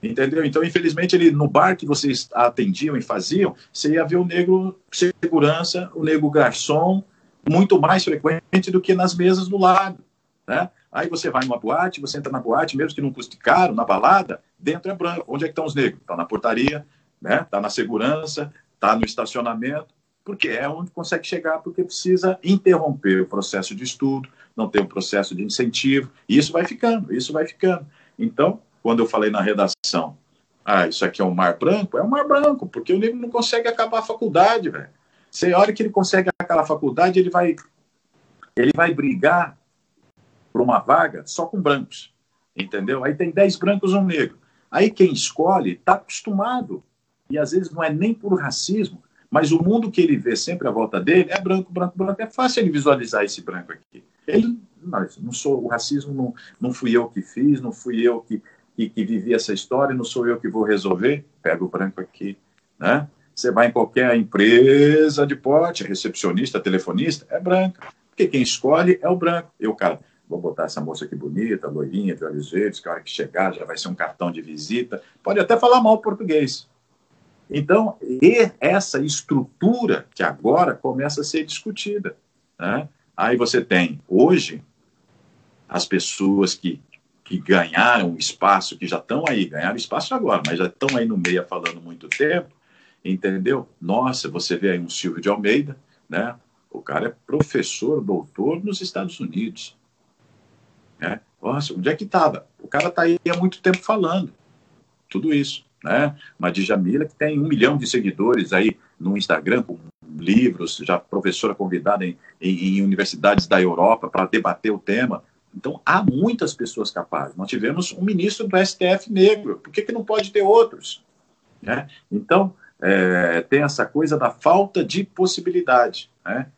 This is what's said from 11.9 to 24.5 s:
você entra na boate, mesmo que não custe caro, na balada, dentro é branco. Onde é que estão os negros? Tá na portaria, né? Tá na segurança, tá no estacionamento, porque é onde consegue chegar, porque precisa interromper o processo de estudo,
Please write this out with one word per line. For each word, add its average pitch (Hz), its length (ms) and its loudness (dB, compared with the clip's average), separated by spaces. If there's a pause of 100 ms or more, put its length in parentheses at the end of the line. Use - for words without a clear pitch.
você 139 180 -10
entra 143 140 -8
na 131 80 -4
boate, 151 380 0
mesmo 156 160 -2
que - 80 -8
não 139 100 -2
custe - 260 -14
caro, 139 360 2
na 113 100 -2
balada, 104 560 2 (180)
dentro - 340 -6
é 196 40 -6
branco. 170 320 -6
Onde 143 180 -6
é - 20 -4
que 151 40 -6
estão 160 140 -6
os 143 80 -6
negros? 139 320 -2
Tá 87 100 -8
na 82 100 -6
portaria, 120 600 -2 (340)
né? 135 300 -2
Tá 101 100 -2
na 104 100 -4
segurança, 151 840 -4 (260)
tá 107 160 4
no 113 80 0
estacionamento, 120 840 -6 (360)
porque 196 260 -4
é 123 200 -4
onde 170 220 -10
consegue 170 340 -6
chegar, 160 340 -4
porque - 240 -6
precisa 185 600 0
interromper 156 800 2
o 92 40 0
processo 98 480 -6
de 104 100 -12
estudo, 135 460 -4 (260)